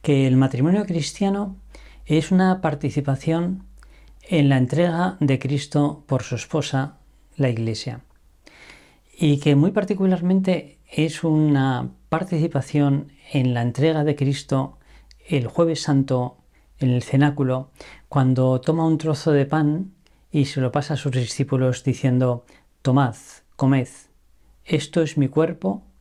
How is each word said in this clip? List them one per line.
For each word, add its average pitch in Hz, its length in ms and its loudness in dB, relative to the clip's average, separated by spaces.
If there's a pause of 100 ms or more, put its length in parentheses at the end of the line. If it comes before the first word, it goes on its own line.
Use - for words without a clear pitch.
que 135 260 2
el 127 80 4
matrimonio 139 500 2
cristiano 196 680 -4 (500)
es 156 260 0
una 185 280 2
participación 151 1040 -2 (640)
en 147 220 4
la 135 80 4
entrega 170 640 0
de 135 180 2
Cristo 147 680 -2
por 131 180 -2
su - 120 -8
esposa, 139 640 -4 (400)
la 139 100 2
Iglesia, 113 540 -4 (1160)
y 143 220 2
que 143 160 2
muy 165 160 4
particularmente 190 1080 0 (120)
es 156 320 -2
una 139 680 2 (180)
participación 147 1040 -2 (180)
en 127 220 0
la 120 80 -2
entrega 147 420 0
de 147 140 0
Cristo 139 600 -2 (480)
el 131 220 -2
Jueves 165 340 0
Santo 135 580 0 (380)
en 131 120 0
el 123 140 0
cenáculo, 135 680 0 (380)
cuando 131 500 2
toma 160 260 0
un 160 120 2
trozo 156 340 -2
de 143 140 4
pan 156 480 -2 (360)
y 143 160 0
se 139 140 -6
lo 127 140 -2
pasa 143 220 -2
a - 20 -8
sus 135 160 -4
discípulos 127 720 -2
diciendo: 127 600 0 (360)
"Tomad, 127 340 2 (400)
comed, 135 320 2 (800)
esto 160 360 -2
es 151 160 -2
mi 135 120 2
cuerpo 170 540 -2 (180)